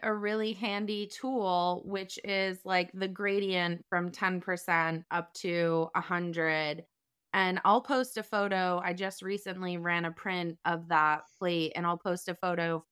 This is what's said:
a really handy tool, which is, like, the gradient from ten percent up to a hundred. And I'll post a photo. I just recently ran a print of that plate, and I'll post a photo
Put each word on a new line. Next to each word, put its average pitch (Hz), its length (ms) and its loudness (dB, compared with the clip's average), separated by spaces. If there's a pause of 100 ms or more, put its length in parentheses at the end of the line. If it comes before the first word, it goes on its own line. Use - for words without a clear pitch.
a 220 120 0
really 214 400 -2
handy 208 520 -2
tool, 185 800 0
which 190 380 -6
is, 190 420 -2
like, 180 260 2
the 190 160 -4
gradient 190 800 0
from 175 240 0
ten 185 300 -2
percent 165 720 0
up 175 240 -2
to 170 580 2
a 170 80 2
hundred. 165 840 0 (480)
And 185 300 2
I'll 214 180 6
post 254 360 0
a 220 60 -4
photo. 190 600 2
I 180 100 -2
just 180 280 -4
recently 185 560 -4
ran 170 280 0
a 165 60 0
print 175 540 -4
of 165 220 -2
that 151 380 4 (120)
plate, 170 380 0
and 170 100 -2
I'll 175 120 2
post 180 320 -4
a 175 60 -4
photo 170 560 -2